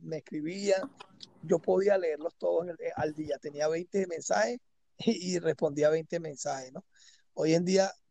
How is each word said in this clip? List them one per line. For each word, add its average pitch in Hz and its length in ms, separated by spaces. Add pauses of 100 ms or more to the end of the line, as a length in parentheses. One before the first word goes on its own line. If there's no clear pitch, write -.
me 160 160
escribían, 190 680 (600)
yo 165 160
podía 196 360
leerlos 160 400
todos 175 280
en 175 60
el, 160 100
eh, 165 160
al 156 180
día. 151 240
Tenía 147 300
veinte 180 400
mensajes 202 500 (200)
<laughs> - 200
y, 180 380
y - 20
respondía 151 480
a 151 40
veinte 160 280
mensajes, 135 540
¿no? 151 120 (500)
Hoy 160 200
en 175 100
día 190 280 (180)